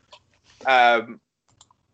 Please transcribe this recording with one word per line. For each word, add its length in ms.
Ehm, 600